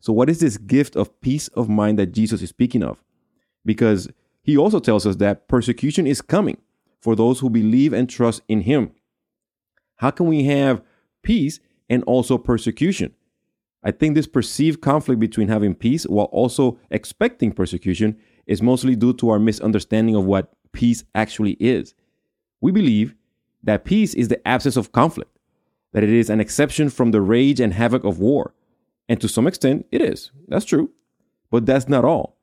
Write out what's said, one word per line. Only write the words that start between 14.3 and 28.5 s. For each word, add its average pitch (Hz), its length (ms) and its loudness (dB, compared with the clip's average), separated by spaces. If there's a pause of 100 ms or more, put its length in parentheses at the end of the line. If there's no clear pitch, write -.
conflict 139 400 0
between 110 280 0
having 104 260 0
peace 135 300 -2
while 101 280 0
also 123 460 0 (120)
expecting - 600 -4
persecution 95 640 -4 (300)
is 104 160 -2
mostly 123 340 2
due 120 160 2
to 123 160 -2
our 107 100 2
misunderstanding 110 760 0
of 101 100 0
what 95 260 0 (220)
peace 120 320 -2 (100)
actually 110 460 -4
is. 117 340 -2 (680)
We 175 100 2
believe 127 420 2 (480)
that 107 220 -2
peace 208 300 0
is 117 140 2
the - 200 -2
absence 127 300 0
of 110 140 -6
conflict, - 440 -2 (560)
that 107 100 0
it 104 60 2
is 110 220 2
an 110 100 0
exception 143 480 -2
from 123 220 0
the 107 100 4
rage 123 400 2
and 107 140 0
havoc 117 300 0
of 87 140 -2
war. 113 360 0 (540)